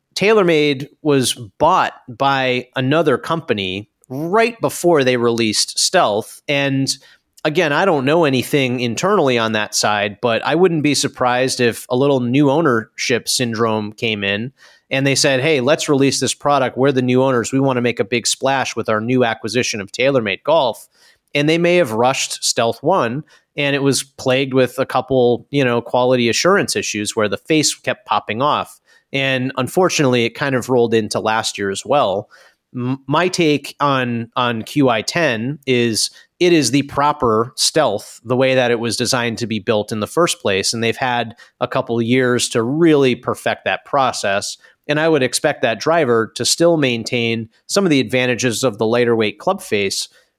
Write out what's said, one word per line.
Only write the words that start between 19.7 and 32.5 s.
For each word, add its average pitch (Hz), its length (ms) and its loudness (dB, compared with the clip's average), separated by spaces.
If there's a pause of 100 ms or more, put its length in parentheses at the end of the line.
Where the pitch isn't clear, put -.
of 95 120 -12
TaylorMade 123 500 0
Golf." 143 460 0 (460)
And 147 140 2
they 160 80 4
may 175 200 2
have 151 160 2
rushed 120 520 -2
Stealth - 380 -2
One, 147 420 -2 (320)
and 143 200 -2
it 139 80 -2
was 135 180 2
plagued 131 500 -2
with 127 260 0
a 131 60 0
couple, 127 640 0
you 139 140 2
know, 120 160 0
quality 123 480 2
assurance 165 460 2
issues 104 400 -6
where 107 140 0
the 98 100 -6
face 156 340 0
kept - 320 -6
popping 107 380 -2
off. 127 380 -2 (320)
And 135 440 -2
unfortunately, 127 680 2
it 113 100 -4
kind 139 200 -4
of 117 140 -2
rolled 120 240 2
into 110 280 0
last 110 360 -2
year 101 140 -4
as 98 160 -8
well. 104 420 0 (460)